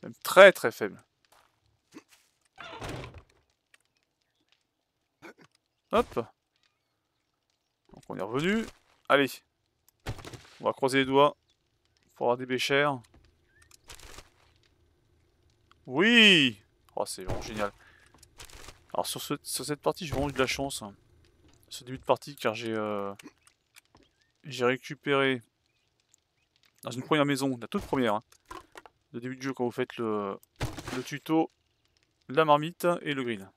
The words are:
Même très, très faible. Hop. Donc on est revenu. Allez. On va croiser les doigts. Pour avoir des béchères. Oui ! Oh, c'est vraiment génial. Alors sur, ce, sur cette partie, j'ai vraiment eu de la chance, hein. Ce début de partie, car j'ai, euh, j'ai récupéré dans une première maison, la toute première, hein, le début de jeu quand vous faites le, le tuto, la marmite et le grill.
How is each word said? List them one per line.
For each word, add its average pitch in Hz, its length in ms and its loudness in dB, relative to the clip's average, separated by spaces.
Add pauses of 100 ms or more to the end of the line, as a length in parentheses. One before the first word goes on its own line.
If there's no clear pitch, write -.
Même - 180 -14
très, 190 300 10
très 117 200 -2
faible. 101 300 -8 (4000)
Hop. 233 220 0 (1800)
Donc - 140 -20
on 104 100 -12
est 92 40 -8
revenu. 151 440 -2 (440)
Allez. 135 200 4 (1300)
On - 60 -6
va 107 80 2
croiser 135 260 2
les 135 60 2
doigts. 139 300 4 (800)
Pour 127 120 -2
avoir 123 100 2
des 127 80 -10
béchères. 139 540 0 (2750)
Oui ! 175 760 6 (340)
Oh, 104 100 -2
c'est - 180 -12
vraiment 95 180 -4
génial. 104 300 -6 (1200)
Alors - 120 -2
sur, - 160 -8
ce, - 120 -6 (100)
sur - 220 -8
cette 143 160 -6
partie, 156 240 -2
j'ai 139 80 -6
vraiment 139 160 -2
eu 139 40 -10
de 131 60 -6
la 131 80 2
chance, 139 340 -6
hein. 101 120 -14 (760)
Ce - 140 -16
début 127 140 -12
de - 60 -16
partie, 143 320 -2
car 113 180 -4
j'ai, 113 200 -6
euh, 104 400 -4 (1300)
j'ai 127 220 -4
récupéré 135 760 0 (1400)
dans - 80 -8
une 123 120 -10
première 147 220 2
maison, 139 340 -2
la - 80 -14
toute 202 160 -4
première, 120 320 0
hein, 110 80 -6 (880)
le 123 60 -10
début 127 160 -10
de 127 60 -16
jeu 135 120 -6
quand 123 120 -2
vous 120 60 -2
faites - 260 -6
le, 107 400 -4 (580)
le 131 80 -6
tuto, 160 460 -2 (800)
la 156 160 2
marmite 151 420 2 (140)
et 151 120 -4
le 135 100 -2
grill. 101 340 -6